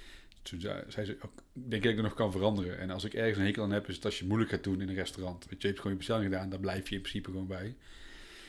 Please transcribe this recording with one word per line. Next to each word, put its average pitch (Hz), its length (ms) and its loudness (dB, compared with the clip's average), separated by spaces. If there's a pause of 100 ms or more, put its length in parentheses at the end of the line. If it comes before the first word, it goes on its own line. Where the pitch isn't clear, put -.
(420)
Toen 87 180 -8
zei, 98 280 -4
zei 107 180 -4
ze, 98 180 -4
"Ook, - 80 -12 (200)
denk 123 200 -8
ik 104 100 2
dat 117 100 8
ik 107 100 2
nog 107 120 2
kan 104 180 4
veranderen. 92 460 4
En 92 120 -4
als 95 140 -2
ik 110 100 -6
ergens 113 240 4
een 98 60 6
hekel 104 180 4
aan 104 80 2
heb, 101 180 2
is 92 60 -4
het - 100 -4
als - 140 0
je 90 80 -4
moeilijk 107 240 6
gaat 95 140 0
doen 95 160 2
in 95 80 -2
een 95 60 -2
restaurant. 90 540 -4
Want 92 140 -10
je - 40 4
hebt 98 140 2
gewoon 101 120 2
je 98 60 0
bestelling 110 340 2
gedaan, 92 180 0
daar 95 100 -4
blijf 95 280 -2
je 101 60 -2
in 95 60 0
principe 95 300 -4
gewoon 95 160 -4
bij." 95 300 -6 (720)